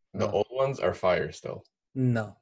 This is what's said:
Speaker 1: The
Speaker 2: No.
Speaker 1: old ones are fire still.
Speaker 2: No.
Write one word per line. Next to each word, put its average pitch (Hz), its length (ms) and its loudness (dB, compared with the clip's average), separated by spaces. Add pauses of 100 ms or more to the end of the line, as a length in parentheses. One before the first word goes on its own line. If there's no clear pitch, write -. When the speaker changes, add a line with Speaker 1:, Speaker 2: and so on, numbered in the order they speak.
(140)
Speaker 1:
The 92 120 0
Speaker 2:
No. - 60 -2
Speaker 1:
old 101 180 2
ones 135 300 0
are 90 140 2
fire 90 360 2
still. - 340 -10 (300)
Speaker 2:
No. 117 480 0